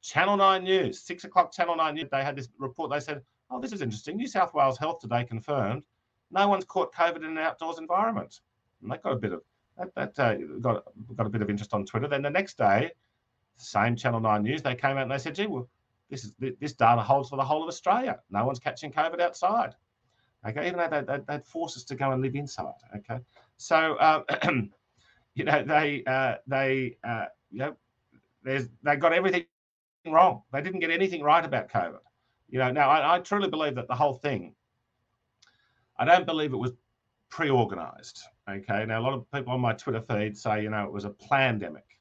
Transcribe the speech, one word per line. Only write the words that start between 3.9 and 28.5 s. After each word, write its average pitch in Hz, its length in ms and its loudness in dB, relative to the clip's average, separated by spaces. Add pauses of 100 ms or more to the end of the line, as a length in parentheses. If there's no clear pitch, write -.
New 247 120 -4
South 185 260 0
Wales 135 240 4
Health 156 220 -4
today 120 240 -2
confirmed 117 580 -4 (480)
no 196 180 2
one's 190 160 2
caught - 300 -2
covid 170 220 2
in 156 80 -10
an 160 140 -6
outdoors 160 400 -4
environment." 175 640 -2 (420)
And 107 100 -6
they - 60 -6
got 160 160 -2
a - 20 -4
bit 104 160 -2
of, 82 100 -10 (340)
that, 180 400 -8
that, - 40 -10
uh, 120 160 2 (240)
got, - 240 -2 (320)
got 113 100 0
a 101 40 -4
bit 123 120 -2
of 104 80 -2
interest 104 240 -4
on 101 100 -2
Twitter. 123 220 -4
Then 139 160 0
the 143 80 -2
next 190 260 -2
day, 113 360 2 (640)
same 113 400 0
Channel 120 240 0
Nine 107 240 2
News, 143 180 -2
they 127 140 -2
came 135 200 0
out 135 60 0
and 123 80 -4
they 139 80 -2
said, 151 160 -8
"Gee, 202 120 -2
well, 131 220 -6 (400)
this 131 160 -12
is, 104 160 -16
th-, 127 200 -6
this 143 140 -8
data 117 260 6
holds 139 300 2
for 139 60 -8
the 131 80 2
whole 151 200 0
of 165 40 -8
Australia. 214 520 -2 (100)
No 101 160 0
one's 131 140 -4
catching 147 320 -8
covid 165 280 0
outside." 185 540 0 (720)
Okay, 147 220 -4
even 175 100 -4
though 165 100 0
they, 151 120 0
they, 139 260 -4
they'd 147 180 -6
force - 320 -8
us 123 60 -16
to 135 140 -10
go 135 160 0
and 131 100 0
live 131 140 -2
inside. 131 380 -8 (200)
Okay, 117 240 -10 (380)
so, 160 400 2
uh, 156 260 6 (200)
<clears throat> 160 100 2 (840)
you - 80 -4
know, 147 220 2
they, 147 420 2
uh, 131 300 0 (100)
they, 135 560 0
uh, 113 220 -4 (260)
you 101 80 -12
know, 139 180 -6 (680)
there's, 131 240 -2 (160)